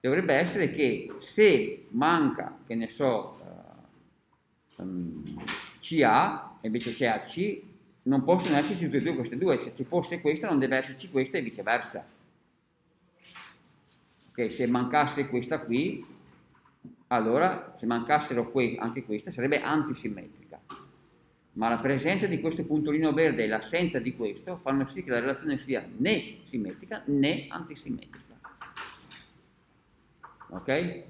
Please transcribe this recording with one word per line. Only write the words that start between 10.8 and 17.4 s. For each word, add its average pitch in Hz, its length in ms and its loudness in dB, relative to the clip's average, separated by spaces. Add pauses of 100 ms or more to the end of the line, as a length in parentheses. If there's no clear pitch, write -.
questa 131 300 0
e 147 40 -2
viceversa. 110 600 -4 (2250)
Ok, 113 220 -2
se 123 140 0
mancasse 131 600 2
questa 127 320 -2
qui, 131 440 -2 (1000)
allora 123 720 2